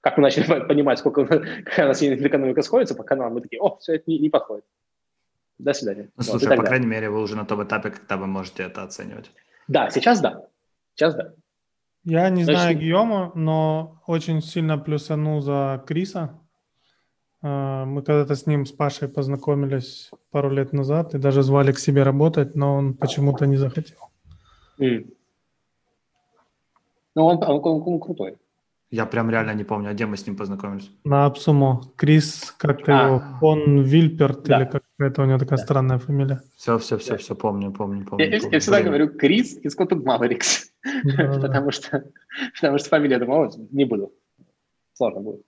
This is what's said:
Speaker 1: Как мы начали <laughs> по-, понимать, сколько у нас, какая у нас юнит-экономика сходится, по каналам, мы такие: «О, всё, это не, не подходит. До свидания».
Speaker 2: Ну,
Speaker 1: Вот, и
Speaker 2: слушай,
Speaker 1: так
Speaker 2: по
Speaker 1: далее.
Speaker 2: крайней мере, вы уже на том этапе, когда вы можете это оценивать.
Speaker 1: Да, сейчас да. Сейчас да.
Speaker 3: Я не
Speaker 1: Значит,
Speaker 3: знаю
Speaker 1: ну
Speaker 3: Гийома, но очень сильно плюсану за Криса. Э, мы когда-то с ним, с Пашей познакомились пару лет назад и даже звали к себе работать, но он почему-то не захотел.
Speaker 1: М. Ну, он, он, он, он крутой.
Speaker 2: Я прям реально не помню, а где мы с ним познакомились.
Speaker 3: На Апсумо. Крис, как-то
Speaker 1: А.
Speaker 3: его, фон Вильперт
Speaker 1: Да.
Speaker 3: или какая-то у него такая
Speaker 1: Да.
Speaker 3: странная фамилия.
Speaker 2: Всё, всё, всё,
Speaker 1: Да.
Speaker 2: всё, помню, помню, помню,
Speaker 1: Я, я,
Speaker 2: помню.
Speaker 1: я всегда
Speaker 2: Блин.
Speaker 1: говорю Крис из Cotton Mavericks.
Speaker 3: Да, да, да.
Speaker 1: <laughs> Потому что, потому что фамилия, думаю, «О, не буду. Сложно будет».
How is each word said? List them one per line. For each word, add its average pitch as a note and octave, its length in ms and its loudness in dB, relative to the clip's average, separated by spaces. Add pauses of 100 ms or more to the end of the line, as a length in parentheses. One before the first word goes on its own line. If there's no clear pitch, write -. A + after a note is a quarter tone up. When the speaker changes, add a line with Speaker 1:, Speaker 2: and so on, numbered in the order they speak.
Speaker 1:
Как - 160 0
мы D3+ 60 4
начали C#3 220 4
<laughs> - 40 -4
по-, D#3 180 2
понимать, C#3+ 320 2
сколько C#3+ 220 0
у C3+ 60 4
нас, E3 140 2 (240)
какая D#3+ 220 0
у - 20 2
нас C3+ 140 2
юнит-экономика C3+ 600 0
сходится, A3+ 320 0
по - 80 -14
каналам, B2 320 -2
мы A#2+ 80 -6
такие: A#2 180 -12
«О, F#3+ 180 0
всё, - 160 -4
это D#3+ 120 -6
не, D#3+ 120 0
не D3+ 120 0
подходит. G#2+ 340 -2 (960)
До C#3+ 140 -2
свидания». G#2 320 -6
Speaker 2:
Ну, - 120 -20
Speaker 1:
Вот, B2 80 -8
и A2+ 60 -6
Speaker 2:
слушай, A#2+ 140 0
Speaker 1:
так C#3 60 4
Speaker 2:
по C3+ 60 6
Speaker 1:
далее. A2 120 0
Speaker 2:
крайней B2+ 180 0
мере, A2 240 -4
вы G#2+ 120 -2
уже G#2+ 140 -6
на G#2+ 80 -6
том G#2 180 -4
этапе, G#2 280 -4
когда - 260 -8
вы F#2+ 100 -6
можете F#2+ 380 -8
это F#2 180 -12
оценивать. F#2+ 480 -16 (380)
Speaker 1:
Да, C3 220 0
сейчас G#3+ 300 2
да. A#2+ 220 -2 (520)
Сейчас D#3 200 2
да. - 180 -10 (720)
Speaker 3:
Я E3 260 2
не F3+ 140 2
Speaker 1:
Значит, D#3+ 160 4
Speaker 3:
знаю E3+ 140 4
Speaker 1:
ну D3+ 80 -2
Speaker 3:
Гийома, F#3 520 0
но D#3+ 720 -2
очень D#3+ 360 -2
сильно D#3+ 360 -2
плюсану D3+ 600 -4
за C#3 460 -2
Криса. E3+ 520 -6 (1040)
Э, C3+ 440 -6
мы C#3 160 -6
когда-то D3 320 2
с C3+ 120 -6
ним, C#3+ 200 0
с C3+ 60 -14
Пашей C#3+ 360 -2
познакомились C#3 1000 -4 (200)
пару C#3 200 0
лет C3+ 240 -2
назад D3 400 0
и C#3+ 40 -2
даже C#3 240 4
звали C#3 300 4
к C3 60 -2
себе C#3 240 4
работать, D#3 540 2
но C#3+ 200 0
он C#3 180 0
почему-то C#3 520 0
не C#3 100 4
захотел. C#3 420 -4 (800)
Speaker 1:
М. B2 260 0 (2000)
Ну, D#3 120 4
он, F3 160 4
он, D3 220 0
он, D#3+ 220 0
он F3 140 -4
крутой. B2 360 -10 (540)
Speaker 2:
Я A2+ 160 -4
прям A2+ 240 -2
реально A2 240 -2
не G#2 100 -6
помню, G#2 260 -6
а - 20 -6
где G#2+ 140 -4
мы G#2 100 -6
с G2 100 -12
ним G2+ 100 -8
познакомились. G2 540 -10 (140)
Speaker 3:
На C#3+ 220 4
Апсумо. C#3 540 2 (160)
Крис, D#3 640 2
как-то C#3+ 340 0
Speaker 1:
А. C3 140 6
Speaker 3:
его, C3 160 2 (180)
фон D3+ 420 6
Вильперт D3+ 600 4
Speaker 1:
Да. B2+ 160 4
Speaker 3:
или C3 100 0
какая-то C#3 520 -2
у - 20 4
него C3 140 4
такая C3 200 0
Speaker 1:
Да. B2 60 -4
Speaker 3:
странная C3 340 2
фамилия. C3+ 420 -2 (160)
Speaker 2:
Всё, A#2 220 0
всё, A2+ 200 -4
всё, - 140 -6
Speaker 1:
Да. G#2+ 40 -2
Speaker 2:
всё, - 180 -10
помню, G2+ 380 -4
помню, G2+ 340 -6
помню, G2+ 200 0
Speaker 1:
Я, - 80 -2
я, G#3+ 60 0
Speaker 2:
помню. - 140 -4
Speaker 1:
я D3+ 60 4
всегда G3 180 2
Speaker 2:
Блин. F#3+ 140 2
Speaker 1:
говорю D3 160 2 (100)
Крис F#3+ 460 2
из D3 120 -4
Cotton F3+ 280 0
Mavericks. A#2+ 600 0 (380)
Speaker 3:
Да, C#3 120 2
да, C#3 220 2
да. - 20 -2
Speaker 1:
<laughs> C#3 80 -2
Потому C#3 240 0
что, - 320 -6 (560)
потому C#3+ 180 2
что C#3+ 100 -6
фамилия, C#3+ 300 2
думаю, C3 300 2
«О, - 40 -10 (200)
не C#3 120 2
буду. G#2+ 280 -4 (800)
Сложно G2 280 -4
будет». G#2 280 -12